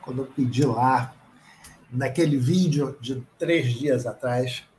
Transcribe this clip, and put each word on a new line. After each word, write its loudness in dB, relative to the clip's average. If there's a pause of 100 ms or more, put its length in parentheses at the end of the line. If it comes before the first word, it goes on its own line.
quando -8
eu -6
pedi 0
lá 2 (760)
naquele 0
vídeo 2
de -6 (160)
três 0
dias 0
atrás -4 (160)